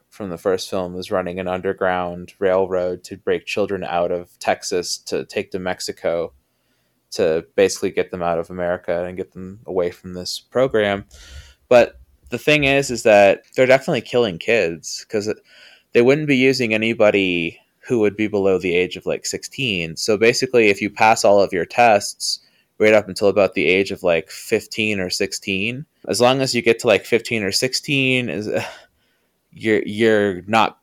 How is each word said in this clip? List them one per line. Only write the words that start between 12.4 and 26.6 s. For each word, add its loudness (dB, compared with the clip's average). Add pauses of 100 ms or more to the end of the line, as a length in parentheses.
is, 2
is -6
that 6 (120)
they're 4
definitely 2
killing -2
kids, -2
'cause -4 (600)
they 6
wouldn't 4
be 4
using 2
anybody 2 (280)
who 0
would 0
be -2
below 2
the -2
age 0
of, -12
like, -4
sixteen. -6
So 0
basically, 2
if 2
you -2
pass 2
all 6
of 0
your -2
tests 0 (400)
right 6
up 4
until 0
about 2
the 0
age 2
of, -10
like, 0
fifteen -4
or -4
sixteen, -6 (220)
as -4
long 2
as -2
you 0